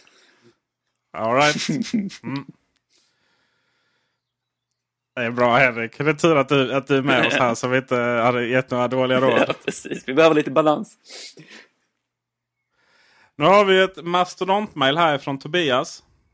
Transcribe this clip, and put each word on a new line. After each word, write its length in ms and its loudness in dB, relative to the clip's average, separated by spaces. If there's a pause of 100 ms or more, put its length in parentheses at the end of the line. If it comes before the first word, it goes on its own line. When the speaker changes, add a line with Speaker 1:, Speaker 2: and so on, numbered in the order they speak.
(1120)
Speaker 1:
All 220 -4
right. 340 0
Speaker 2:
<laughs> 540 -6
Speaker 1:
Mm. 220 -10 (2750)
Det 60 -6
är 80 -4
bra, 260 2
Henrik. 420 0
Det 120 0
är 20 2
tur 240 2
att 120 2
du, 260 2
att 120 -4
du 100 2
är 60 0
med 240 2
oss 80 -2
här, 200 0
så 140 -6
vi 100 0
inte 180 -2
hade 500 0
gett 240 -2
några 180 -2
dåliga 320 0
råd. 180 2
Speaker 2:
<laughs> 100 2
Ja, 60 -6 (100)
precis. 420 -10
Vi 80 -8
behöver 200 4
lite 160 0
balans. 480 -2 (2500)
Speaker 1:
Nu 80 0
har 200 6
vi 160 4
ett 240 -2
mastodontmail 920 -2
här 200 0
från 200 -8
Tobias. 640 -4 (320)